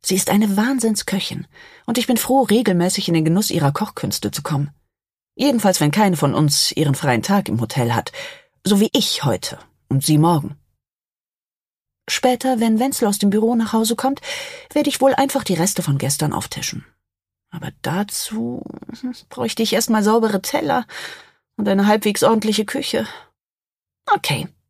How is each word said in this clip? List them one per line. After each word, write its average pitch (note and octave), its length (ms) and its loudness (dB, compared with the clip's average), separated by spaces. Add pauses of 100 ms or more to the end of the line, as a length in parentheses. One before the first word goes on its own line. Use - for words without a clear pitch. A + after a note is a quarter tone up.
Sie F#3 100 0
ist F#3+ 140 -2
eine G3+ 280 2
Wahnsinnsköchin A3 880 -2 (380)
und A#3 120 -2
ich A#3+ 100 -2
bin A#3+ 100 2
froh, C4 240 2
regelmäßig G3+ 680 2
in E3+ 60 0
den D#3+ 120 4
Genuss F3+ 260 2
ihrer C#3+ 200 2
Kochkünste - 600 -4
zu D3 100 -8
kommen. C#3+ 300 -4 (640)
Jedenfalls, A#3 440 2
wenn D3 120 2
keine F#3+ 260 2
von C#3+ 160 2
uns D3 380 2
ihren C#3+ 240 2
freien B2 280 0
Tag G3 260 0
im A2+ 120 -2
Hotel A#2 320 0
hat, - 180 -2 (520)
so G3 160 4
wie G#3 140 4
ich - 300 0
heute - 360 -4 (300)
und C3+ 140 0
sie D3+ 140 4
morgen. D#3+ 400 2 (1500)
Später, B3+ 500 0
wenn A3 200 2
Wenzel C4 280 0
aus G3+ 100 0
dem G3+ 120 2
Büro A3 260 2
nach A3+ 160 0
Hause A3+ 240 2
kommt, C4+ 260 -2 (520)
werde D4 160 2
ich - 100 -4
wohl C4+ 140 4
einfach C4+ 300 0
die F#3+ 100 -2
Reste E3+ 300 0
von C#3 140 0
gestern C#3 360 -2
auftischen. - 520 -8 (640)
Aber C#3+ 220 -10 (100)
dazu G#3+ 840 -4 (680)
bräuchte A3+ 340 -4
ich A3+ 100 0
erst A3+ 160 0
mal A3 140 2
saubere A3 380 2
Teller C4+ 440 -2 (720)
und G#3 140 -2
eine G3 180 4
halbwegs G#3+ 360 2
ordentliche G#3+ 420 2
Küche. A3+ 420 -4 (1000)
Okay, - 440 -2 (200)